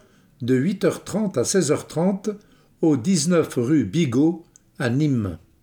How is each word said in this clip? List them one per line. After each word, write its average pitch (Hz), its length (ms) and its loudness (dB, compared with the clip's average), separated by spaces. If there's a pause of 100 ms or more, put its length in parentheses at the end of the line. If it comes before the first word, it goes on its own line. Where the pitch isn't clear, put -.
(420)
de 120 140 2
huit 185 280 0
heures 156 200 0
trente 202 340 -4
à 120 60 0
seize 156 280 0
heures - 140 -2
trente 196 460 -2 (500)
au 156 160 4
dix-neuf 165 600 0
rue 117 280 2
Bigot 147 580 0 (360)
à 123 100 0
Nîmes. 120 480 0 (260)